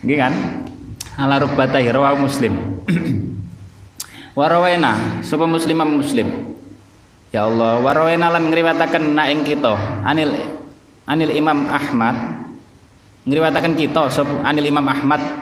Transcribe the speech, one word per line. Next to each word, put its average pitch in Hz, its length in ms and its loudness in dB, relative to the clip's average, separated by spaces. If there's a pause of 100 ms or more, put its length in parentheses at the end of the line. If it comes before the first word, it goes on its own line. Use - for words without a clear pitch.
Nggih 139 120 2
kan? 135 160 2 (840)
Ala 139 240 2
rubbatahi 135 480 2
rawahu 139 400 2
Muslim. 110 240 0 (320)
<clears throat> 165 500 -2 (1000)
Warawena, 160 880 2
sapa 156 240 0
Muslim 165 320 0
Imam 151 240 2
Muslim. 110 240 0 (1040)
Ya 107 160 0
Allah, 113 320 2
warawena 160 480 2
lan 165 240 2
ngriwataken 160 640 2
na 147 160 2
ing 147 160 0
kita, 123 560 -2
anil, 151 320 0 (720)
anil 151 240 0
Imam 147 400 0
Ahmad. 117 440 0 (1080)
Ngriwataken 156 560 0
kita, 147 320 0
sapa 143 320 -2
anil 147 240 0
Imam 143 160 2
Ahmad 139 400 0 (180)